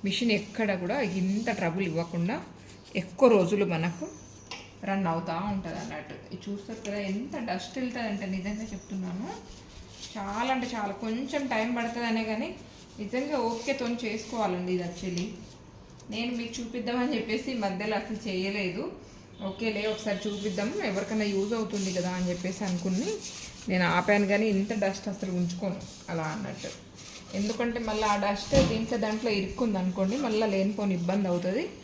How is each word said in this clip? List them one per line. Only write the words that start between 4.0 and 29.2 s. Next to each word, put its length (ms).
రన్ 220
అవుతా 240
ఉంటది 300
అన్నట్టు. 320
ఇది 120
చూస్తారు 420
కదా 100
ఎంత 380
డస్ట్ 280
వెళ్తదంటే 480
నిజంగా 480
చెప్తున్నాను. 540
చాలా 380
అంటే 200
చాలా 180
కొంచెం 500
టైమ్ 240
పడతదనే 540
కానీ 240
నిజంగా 380
ఓపికతోని 580
చేసుకోవాలండి 680
ఇది 100
actually. 440
నేను 240
మీకు 240
చూపిద్దామని 540
చెప్పేసి 360
ఈ 140
మధ్యలో 300
అసలు 340
చేయలేదు. 540
ఓకేలే 400
ఒకసారి 400
చూపిద్దాం 460
ఎవరికైనా 340
యూజ్ 300
అవుతుంది 400
కదా 160
అని 200
చెప్పేసి 340
అనుకుని 500
నేను 160
ఆపాను 420
కానీ 280
ఇంత 180
డస్ట్ 300
అసలు 180
ఉంచుకోను 480
అలా 140
అన్నట్టు. 460
ఎందుకంటే 420
మళ్ళీ 240
ఆ 120
డస్ట్ 300
దీంట్లో 280
దాంట్లో 420